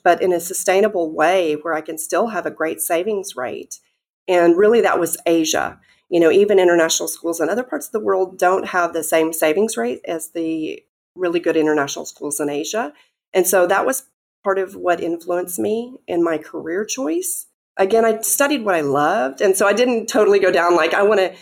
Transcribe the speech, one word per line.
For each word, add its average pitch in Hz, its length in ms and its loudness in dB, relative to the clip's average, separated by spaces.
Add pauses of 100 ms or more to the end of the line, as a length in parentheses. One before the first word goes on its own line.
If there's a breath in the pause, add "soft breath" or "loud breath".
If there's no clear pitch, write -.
but 175 180 4
in 185 100 2
a 175 60 0
sustainable 185 760 0
way 165 420 2
where 160 200 -6
I 156 60 -4
can 160 180 -12
still 196 300 -2
have 180 180 -6
a 147 60 -8
great 160 280 -6
savings 185 540 -4
rate? - 460 -10 (480)
And 170 280 6
really 214 260 6
that 190 180 2
was 165 160 -2 (100)
Asia. 160 540 0 (280 soft breath)
You 170 120 2
know, 165 100 6
even 202 300 4
international 170 480 2
schools 165 320 -6
in 151 80 -2
other 220 160 -4
parts 294 220 -10
of - 60 -18
the 220 60 -2
world 190 400 -2
don't 190 300 2
have 170 240 -2
the 165 100 -6
same 160 300 0
savings 170 440 0
rate 240 300 -4
as 165 240 -8
the 160 500 -6 (360)
really 175 240 -2
good 165 160 0
international 151 500 -2
schools - 320 -10
in 147 100 -4
Asia. 208 440 -6 (420 soft breath)
And 185 100 2
so 180 220 2
that 196 180 0
was - 200 -4 (400)
part 196 160 -2
of 190 160 -8
what 175 240 -2
influenced 175 580 -6
me 226 380 -4 (100)
in 175 160 -2
my 165 160 0
career 160 460 -8
choice. 311 600 -6 (320)
Again, 214 260 2
I 220 180 0
studied 277 420 0
what 196 100 0
I 165 60 0
loved. 156 600 0
And 190 160 4
so 208 100 2
I 202 60 4
didn't 233 340 0
totally 202 320 4
go 190 120 2
down 170 260 4
like, 165 180 2
"I 202 80 2
wanna 196 400 2